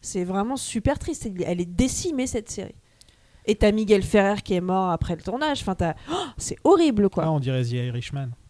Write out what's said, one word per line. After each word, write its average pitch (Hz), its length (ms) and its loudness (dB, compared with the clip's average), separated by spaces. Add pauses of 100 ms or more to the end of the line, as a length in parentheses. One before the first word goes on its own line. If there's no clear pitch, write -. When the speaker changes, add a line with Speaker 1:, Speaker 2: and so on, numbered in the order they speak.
Speaker 1:
C'est 180 240 -4
vraiment 202 320 -2
super 262 420 -2
triste. - 260 -6
Elle, 185 220 -6
elle 175 140 -2
est 180 40 -2
décimée, 254 640 0
cette 226 240 -6
série. - 240 -10 (680)
Et - 100 4
t'as 214 160 4
Miguel 208 320 4
Ferrer 202 400 4
qui - 100 -4
est 180 80 0
mort 185 300 0
après 170 240 -2
le 160 60 -14
tournage. 277 400 -4
Enfin, 190 140 -4
t'as, 165 200 -2 (160)
oh, 359 140 -4 (120)
c'est - 280 -8
horrible, 285 440 6
quoi. 170 160 -2
Speaker 2:
Ah, 160 60 2
on 151 80 2
dirait 131 240 0
The 117 80 -2
Irishman. 123 560 -6 (220)